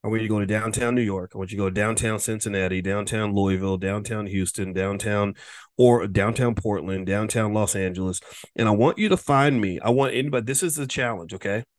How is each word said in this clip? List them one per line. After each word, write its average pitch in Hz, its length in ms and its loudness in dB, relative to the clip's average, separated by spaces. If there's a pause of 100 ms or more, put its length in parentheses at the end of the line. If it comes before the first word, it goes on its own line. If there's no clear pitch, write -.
I 110 60 -2
want 113 120 0
you 110 60 -2
to 107 60 0
go 104 60 2
to 101 60 0
downtown 113 480 0
New 123 80 2
York. 95 320 -4
I 98 60 -12
want 95 120 -6
you 104 60 -8
to 101 60 0
go 95 60 2
to 92 40 -4
downtown 110 460 0
Cincinnati, 98 600 -2
downtown 104 520 -2
Louisville, 95 440 2
downtown 104 500 -4
Houston, 95 440 -2
downtown 101 640 0 (420)
or 120 320 6
downtown 107 460 2
Portland, 95 540 -2
downtown 107 460 0
Los 107 220 0
Angeles. 92 460 -2 (340)
And 113 140 2
I - 20 6
want 113 280 4
you 214 100 2
to 190 80 4
find 139 420 4
me. 95 200 -2
I 110 100 0
want 127 240 4
anybody, 131 320 -2
this 135 160 -2
is 165 140 -2
the 143 120 -4
challenge, 107 460 -4
okay? 101 300 -4 (160)